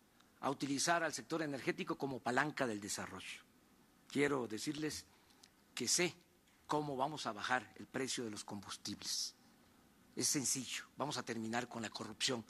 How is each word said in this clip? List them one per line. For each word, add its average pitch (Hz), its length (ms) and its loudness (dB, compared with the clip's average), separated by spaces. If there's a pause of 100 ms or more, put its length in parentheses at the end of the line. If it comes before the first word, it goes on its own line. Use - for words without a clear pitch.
(400)
a 131 100 0
utilizar 143 520 2
al 156 120 0
sector 156 260 -2
energético 147 560 0
como 139 240 -2
palanca 135 460 2
del 104 160 0
desarrollo. 95 580 -6 (680)
Quiero 139 380 2
decirles 143 600 -4 (680)
que 120 140 0
sé 175 260 4 (520)
cómo 147 320 2
vamos 143 260 0
a 117 80 0
bajar 104 440 0
el 104 100 -12
precio 127 380 -2
de 110 60 -2
los 104 140 -8
combustibles. - 920 -4 (840)
Es 127 120 2
sencillo, - 560 0 (120)
vamos 131 200 0
a 123 80 -2
terminar 117 420 0
con 117 160 -6
la 107 80 -4
corrupción 113 600 -2